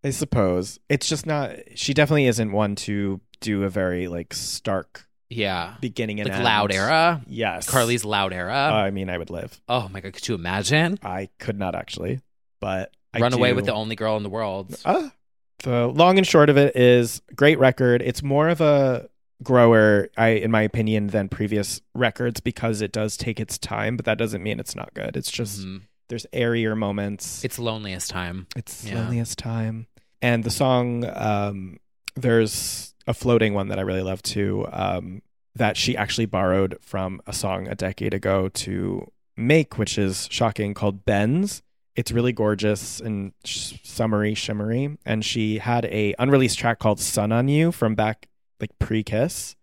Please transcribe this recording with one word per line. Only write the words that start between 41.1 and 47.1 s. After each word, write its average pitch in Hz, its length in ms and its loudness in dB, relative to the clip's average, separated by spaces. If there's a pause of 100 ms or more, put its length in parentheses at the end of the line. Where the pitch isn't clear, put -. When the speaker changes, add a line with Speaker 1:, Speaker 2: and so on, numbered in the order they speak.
Speaker 1:
It's - 160 -4
really 120 200 0
gorgeous 107 720 -2
and 101 320 -6 (100)
sh-, - 300 -8 (100)
summery, 107 500 0
shimmery. 113 720 -4
And 110 200 -2
she 107 340 -2
had 120 260 0
a 104 340 0
unreleased 131 380 4
track 117 220 -2
called 104 200 2
Sun 107 320 0